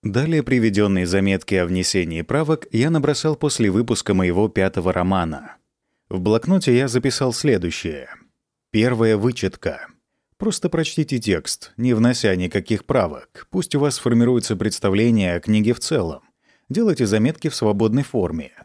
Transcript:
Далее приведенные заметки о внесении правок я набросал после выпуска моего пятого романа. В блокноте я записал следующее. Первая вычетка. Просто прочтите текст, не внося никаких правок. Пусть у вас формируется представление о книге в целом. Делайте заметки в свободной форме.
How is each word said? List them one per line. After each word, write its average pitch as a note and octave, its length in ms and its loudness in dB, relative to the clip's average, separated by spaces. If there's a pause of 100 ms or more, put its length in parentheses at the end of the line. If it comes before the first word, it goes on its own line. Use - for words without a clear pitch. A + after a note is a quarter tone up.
Далее C#3+ 400 0
приведенные G#2 640 2
заметки G2 480 0
о F2+ 100 2
внесении F2 560 -2
правок D#3 480 -2
я B2 200 0
набросал D3+ 440 0
после C3+ 340 0
выпуска G#2+ 460 0
моего F#2 340 2
пятого F#2 440 0
романа. F2+ 640 -2 (520)
В F#2+ 120 -6
блокноте A#2+ 560 2
я C3+ 100 2
записал B2+ 460 -2
следующее. F2 800 -2 (600)
Первая A2+ 460 2
вычетка. - 720 -4 (480)
Просто G3 320 -4
прочтите D3+ 500 -2
текст, - 580 -4
не A#2+ 180 2
внося A2+ 420 2
никаких F#2 480 -2
правок. - 680 -4
Пусть - 240 -4
у C#3 60 2
вас C#3 180 0
формируется A#2+ 560 2
представление G2+ 800 0
о F2 60 -2
книге G#2+ 340 2
в - 60 -8
целом. - 420 -4 (460)
Делайте E3 380 0
заметки A2 420 0
в - 80 -6
свободной A2 480 0
форме. - 480 -4 (120)